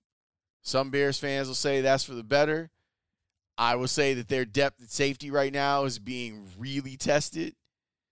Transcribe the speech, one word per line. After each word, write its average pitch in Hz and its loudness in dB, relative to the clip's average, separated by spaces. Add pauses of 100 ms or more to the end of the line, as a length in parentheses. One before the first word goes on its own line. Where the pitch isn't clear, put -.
(600)
Some 135 0
Bears 139 2
fans 139 -2
will 131 -8
say 139 2
that's 135 4
for 139 -10
the 117 -10
better. 151 2 (880)
I 120 4
will 127 0
say 139 2
that 120 -6
their 127 0
depth 135 0
at 117 -20
safety 139 -2
right 139 2
now 139 2
is 120 -4
being 110 -10 (100)
really 135 -8
tested 147 0 (580)